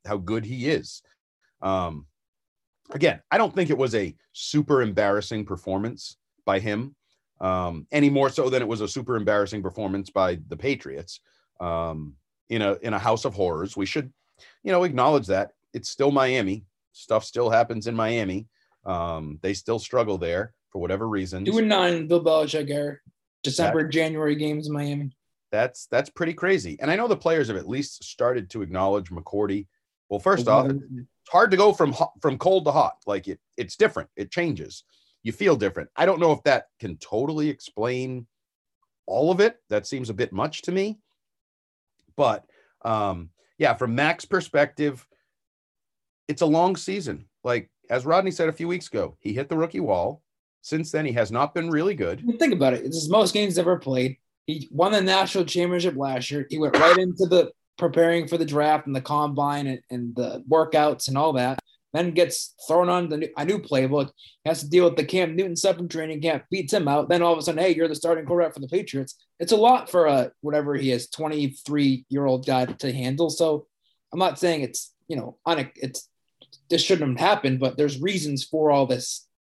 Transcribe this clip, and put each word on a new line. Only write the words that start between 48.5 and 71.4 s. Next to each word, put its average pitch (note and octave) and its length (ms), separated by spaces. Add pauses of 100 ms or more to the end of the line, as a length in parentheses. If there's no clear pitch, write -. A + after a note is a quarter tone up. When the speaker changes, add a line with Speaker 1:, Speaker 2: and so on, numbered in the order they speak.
Speaker 1:
few E3 160
weeks F3 200
ago, F#2 320
he G#2 120
hit C3+ 160
the E3 80
rookie E3 240
wall. A2 420 (400)
Since D#3 300
then, D#3 120
he C3+ 80
has A2 200
not C#3 220
been E3+ 160
really E3 240
good. F2+ 260
Speaker 2:
I - 20
mean, A#3 160
think D4 160
about C3+ 200
it. - 100
This D3 120
is D3+ 140
most G#3 240
games G3+ 240
ever F3 200
played. C3 380 (300)
He D#3 240
won F3 220
the G#3 80
national F#3+ 440
championship F3 520
last C3+ 340
year. C#3+ 200
He D#3+ 80
went D3+ 200
right E3+ 200
into F#3 280
the E3+ 240 (280)
preparing E3 500
for E3 100
the D#3+ 60
draft D3+ 420
and C#3 80
the C3 60
combine C#3+ 640
and, C3 140 (100)
and A#2+ 240
the A#2+ 340
workouts D3+ 600
and C3+ 100
all D#3 160
that. B2+ 240 (340)
Then E3+ 200
gets E3+ 420 (120)
thrown F3 220
on F3 200
the D3+ 100
new, D#3 180
a D3 80
new F#3+ 140
playbook. C#3 520 (360)
Has D#3+ 140
to C#3+ 80
deal F3 160
with E3+ 120
the D#3 80
Cam E3 320
Newton F3+ 200
stuff F3+ 220
in F3 100
training D#3 340
camp, D#3+ 280
beats E3+ 220
him F3+ 160
out. C#3+ 200
Then F3 140
all E3+ 100
of D#3+ 60
a D3+ 40
sudden, D#3+ 200
"Hey, F#3 120
you're D#3+ 140
the D3+ 60
starting D#3+ 300
quarterback E3+ 300
for C#3+ 60
the C3+ 80
Patriots." C#3 480 (220)
It's F3 140
a A3 40
lot B3 340
for E3+ 160
a, C#3 340
whatever D3 340
he C3+ 160
is, B2 200
twenty-three-year-old C#3 1400